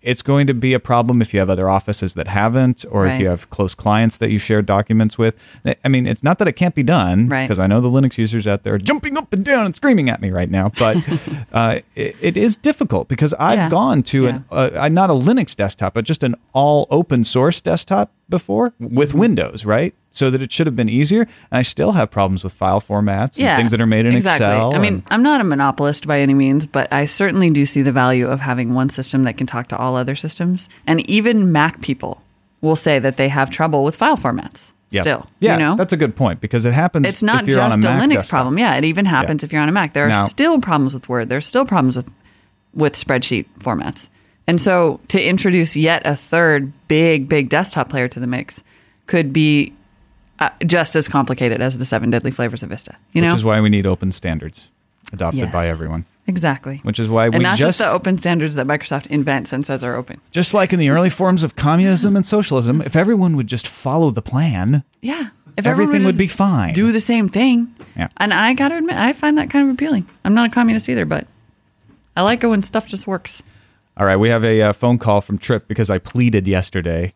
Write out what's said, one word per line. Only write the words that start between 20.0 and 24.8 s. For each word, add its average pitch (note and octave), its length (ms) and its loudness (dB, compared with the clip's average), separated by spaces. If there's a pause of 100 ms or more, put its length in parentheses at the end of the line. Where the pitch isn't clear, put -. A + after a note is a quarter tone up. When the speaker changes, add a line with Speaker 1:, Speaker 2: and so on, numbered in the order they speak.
Speaker 1:
So C3+ 160 2
that C3 120 0
it B2+ 100 -10
should E3 140 0
have C3 100 -2
been A2+ 140 0
easier, D3+ 320 2
and - 360 -4
I B2+ 40 2
still E3 300 0
have C#3+ 180 2
problems F#2+ 340 0
with F#2+ 80 -8
file G2 300 0
formats G#2 540 -2
and - 20 -14
Speaker 2:
Yeah, A#3 180 2
Speaker 1:
things A#2 140 2
that A2 100 0
are A#2 60 2
made A2 180 4
in A#2+ 100 4
Speaker 2:
exactly. C#3+ 320 2
Speaker 1:
Excel A2+ 280 2
Speaker 2:
I - 40 0
mean, G3+ 160 2